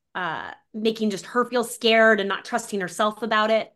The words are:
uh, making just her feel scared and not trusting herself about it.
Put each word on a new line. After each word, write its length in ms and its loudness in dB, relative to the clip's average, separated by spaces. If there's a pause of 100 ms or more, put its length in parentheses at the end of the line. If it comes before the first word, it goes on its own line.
(160)
uh, 360 -6 (220)
making 380 0
just 160 -8
her 180 0
feel 180 -2
scared 560 4
and 80 -2
not 160 -4
trusting 380 -4
herself 400 -2
about 300 2
it. 240 0